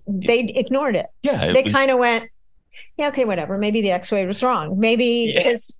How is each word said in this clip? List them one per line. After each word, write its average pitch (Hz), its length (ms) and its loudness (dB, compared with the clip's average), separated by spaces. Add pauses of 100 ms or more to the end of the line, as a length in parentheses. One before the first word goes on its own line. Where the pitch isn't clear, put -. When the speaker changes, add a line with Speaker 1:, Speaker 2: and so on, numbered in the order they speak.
Speaker 1:
they 208 340 0
ignored 254 540 -2
it. - 120 -2 (160)
Speaker 2:
Yeah, 269 220 0
it 87 80 2
Speaker 1:
They 262 100 6
Speaker 2:
was 208 100 0
Speaker 1:
kinda 269 240 2
went, 233 320 0 (680)
"Yeah, 294 120 -2
okay, 269 160 0
whatever. 190 320 -2
Maybe 208 240 0
the 196 100 0
x-ray 185 340 -2
was 196 180 -4
wrong. 190 360 -2
Maybe 233 540 2
Speaker 2:
Yeah. 170 80 4
Speaker 1:
his, - 380 -2